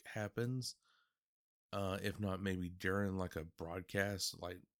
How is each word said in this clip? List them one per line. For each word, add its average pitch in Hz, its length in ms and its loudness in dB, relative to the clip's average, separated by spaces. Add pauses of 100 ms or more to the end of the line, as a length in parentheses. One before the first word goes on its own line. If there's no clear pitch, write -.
happens, 117 680 -2 (960)
uh, 98 300 2
if 98 160 0
not 95 240 2
maybe 92 280 2
during, 95 460 2
like, 90 200 0
a 80 80 -2
broadcast, 92 960 -2
like, 87 180 -6 (220)